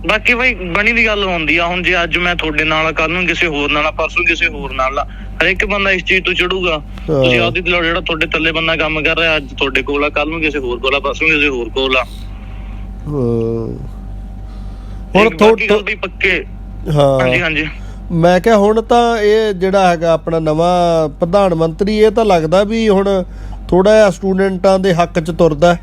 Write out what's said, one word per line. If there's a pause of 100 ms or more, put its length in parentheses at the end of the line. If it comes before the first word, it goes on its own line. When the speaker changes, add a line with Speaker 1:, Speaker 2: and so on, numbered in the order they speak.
Speaker 1:
ਬਾਕੀ
ਬਾਈ,
ਬਣੀ
ਦੀ
ਗੱਲ
ਹੁੰਦੀ
ਆ।
ਹੁਣ
ਜੇ
ਅੱਜ
ਮੈਂ
ਤੁਹਾਡੇ
ਨਾਲ
ਆ,
ਕੱਲ੍ਹ
ਨੂੰ
ਕਿਸੇ
ਹੋਰ
ਨਾਲ
ਆ,
ਪਰਸੋਂ
ਕਿਸੇ
ਹੋਰ
ਨਾਲ
ਆ, (360)
ਹਰੇਕ
ਬੰਦਾ
ਇਸ
ਚੀਜ਼
ਤੋਂ
ਚੜੂਗਾ।
Speaker 2:
ਹਾਂ।
Speaker 1:
ਤੁਸੀਂ
ਆਪਦੀ
ਦਿਲੋਂ,
ਜਿਹੜਾ
ਤੁਹਾਡੇ
ਥੱਲੇ
ਬੰਦਾ
ਕੰਮ
ਕਰ
ਰਿਹਾ,
ਅੱਜ
ਤੁਹਾਡੇ
ਕੋਲ
ਆ,
ਕੱਲ੍ਹ
ਨੂੰ
ਕਿਸੇ
ਹੋਰ
ਕੋਲ
ਆ,
ਪਰਸੋਂ
ਕਿਸੇ
ਹੋਰ
ਕੋਲ
ਆ।
Speaker 2:
ਹਾਂ। (1400)
ਹੁਣ
Speaker 1:
ਇੱਕ
ਬਾਕੀ
Speaker 2:
ਥੋ-,
Speaker 1:
ਗੱਲ
ਵੀ
ਪੱਕੇ। (500)
Speaker 2:
ਹਾਂ।
Speaker 1:
ਹਾਂਜੀ,
ਹਾਂਜੀ। (460)
Speaker 2:
ਮੈਂ
ਕਿਹਾ,
ਹੁਣ
ਤਾਂ
ਇਹ
ਜਿਹੜਾ
ਹੈਗਾ
ਆਪਣਾ
ਨਵਾਂ
ਪ੍ਰਧਾਨ
ਮੰਤਰੀ,
ਇਹ
ਤਾਂ
ਲੱਗਦਾ
ਵੀ
ਹੁਣ (440)
ਥੋੜ੍ਹਾ
ਜਿਹਾ
ਸਟੂਡੈਂਟਾਂ
ਦੇ
ਹੱਕ
'ਚ
ਤੁਰਦਾ।